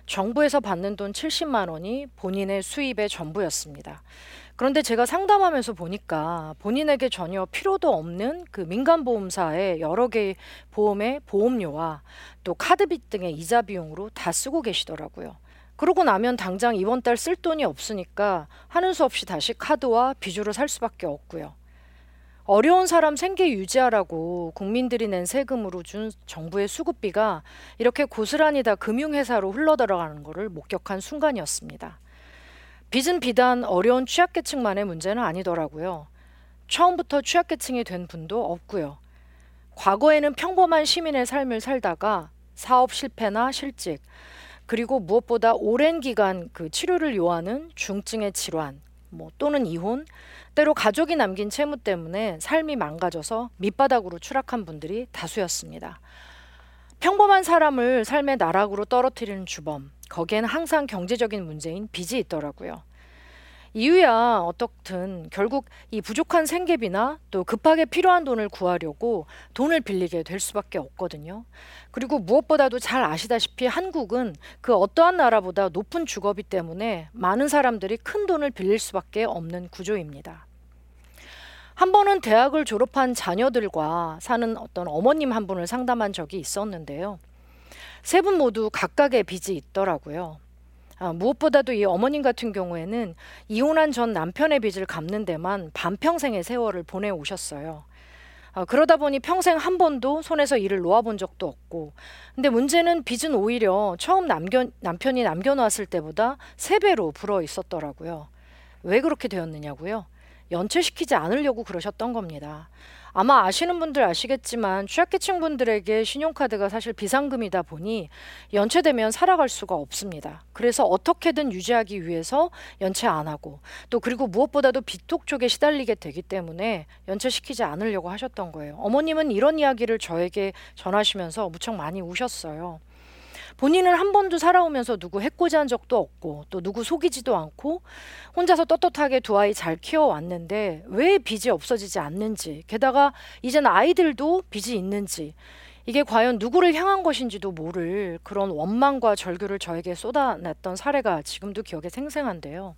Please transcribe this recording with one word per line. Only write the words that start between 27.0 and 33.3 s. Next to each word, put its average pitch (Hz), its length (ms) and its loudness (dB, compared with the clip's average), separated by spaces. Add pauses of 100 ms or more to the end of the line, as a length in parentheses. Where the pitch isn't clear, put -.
이렇게 240 260 2
고스란히 285 600 2
다 208 120 2
금융회사로 233 800 -2
흘러들어가는 196 720 0
거를 160 260 -10
목격한 180 500 -8
순간이었습니다. 240 1000 -6 (920)
빚은 302 300 0
비단 247 460 4